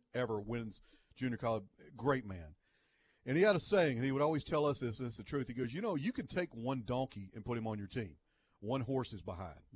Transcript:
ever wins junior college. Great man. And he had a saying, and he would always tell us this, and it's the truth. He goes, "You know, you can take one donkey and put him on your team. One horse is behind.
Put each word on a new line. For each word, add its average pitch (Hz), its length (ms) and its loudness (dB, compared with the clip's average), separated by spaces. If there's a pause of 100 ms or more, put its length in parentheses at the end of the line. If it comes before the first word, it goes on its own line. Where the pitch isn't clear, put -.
(160)
ever 113 240 0
wins 110 420 -4 (340)
junior 123 220 -2
college. 113 260 0 (320)
Great 131 300 0
man. 87 300 -10 (680)
And 131 120 0
he 180 60 6
had 208 120 8
a 165 40 0
saying, 160 380 4
and 123 80 2
he 135 60 2
would 135 100 2
always 151 220 4
tell 147 220 2
us 143 140 2
this, 117 200 -2
and 127 80 -4
it's 117 100 -8
the 107 60 -12
truth. 139 240 -2
He 123 60 -10
goes, 123 200 -2
"You 175 80 -6
know, 214 140 0
you 151 180 0
can 175 140 -4
take 180 280 -2
one 120 300 -2
donkey 123 500 -2
and 107 80 -8
put 120 140 -2
him 113 100 -4
on 110 100 -2
your 101 100 -6
team. 98 280 -6 (460)
One 123 200 0
horse 127 300 0
is 98 100 -10
behind. 87 380 -8 (160)